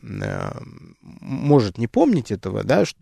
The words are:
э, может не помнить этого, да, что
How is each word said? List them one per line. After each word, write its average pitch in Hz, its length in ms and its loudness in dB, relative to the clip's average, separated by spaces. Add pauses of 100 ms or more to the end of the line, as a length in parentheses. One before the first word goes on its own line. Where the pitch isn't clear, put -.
э, 101 500 -8 (480)
может 131 800 0
не 117 80 -2
помнить 233 460 2
этого, 101 320 -4
да, 170 200 4
что - 180 -10